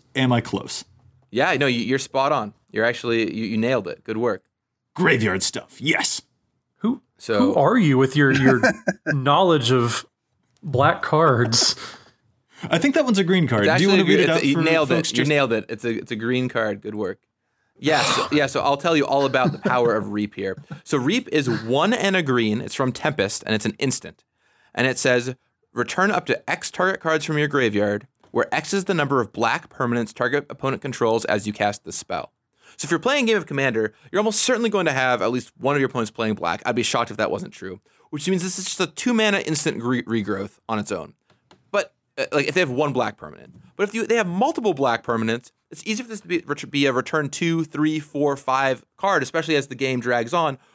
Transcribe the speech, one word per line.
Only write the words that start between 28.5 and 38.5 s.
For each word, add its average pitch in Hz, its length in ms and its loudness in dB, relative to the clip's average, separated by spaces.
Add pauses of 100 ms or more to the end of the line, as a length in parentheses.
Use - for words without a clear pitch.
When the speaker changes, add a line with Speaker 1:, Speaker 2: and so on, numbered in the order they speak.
Speaker 2:
X 156 200 -2
is 190 120 -2
the 196 80 0
number 139 260 2
of 110 140 -4
black 117 360 -2
permanents 120 440 -4
target 127 360 -2
opponent - 320 -6
controls 117 440 0
as 104 200 -2
you 107 80 -4
cast 104 300 -2
the - 80 -12
spell." - 400 -8 (460)
So - 80 -8
if 147 60 -4
you're 165 80 2
playing 262 260 0
a - 20 2
game 220 100 2
of 165 80 -4
Commander, 123 480 -2 (180)
you're 190 80 0
almost 214 220 0
certainly 233 280 2
going 196 160 0
to 156 60 2
have 127 300 2
at 107 100 0
least 123 260 -6
one 139 180 0
of 143 40 2
your 131 100 2
opponents 117 220 -4
playing 110 220 -2
black. 85 320 -2
I'd 120 100 0
be 120 80 2
shocked 117 260 0
if 104 80 -10
that 107 140 0
wasn't - 220 -6
true, 95 260 -14 (300)
which 147 180 -6
means 180 160 0
this 185 160 -4